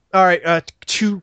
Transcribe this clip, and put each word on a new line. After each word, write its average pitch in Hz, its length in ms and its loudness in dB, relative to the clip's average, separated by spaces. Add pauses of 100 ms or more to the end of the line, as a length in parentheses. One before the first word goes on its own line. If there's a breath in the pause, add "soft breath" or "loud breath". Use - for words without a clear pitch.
(140)
All 190 100 4
right, 175 220 2
uh, 165 160 0 (240)
two 202 380 -4